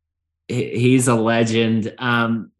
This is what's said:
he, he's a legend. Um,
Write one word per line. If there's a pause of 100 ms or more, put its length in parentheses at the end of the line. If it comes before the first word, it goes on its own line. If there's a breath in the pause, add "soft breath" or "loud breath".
(480)
he,
he's
a
legend.
Um,